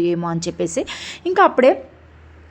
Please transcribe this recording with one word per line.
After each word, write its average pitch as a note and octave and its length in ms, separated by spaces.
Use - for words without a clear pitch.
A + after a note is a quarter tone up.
ఏమో" E3+ 220
అని E3 100
చెప్పేసి. E3+ 440
ఇంకా F#4 180
అప్పుడే C4+ 280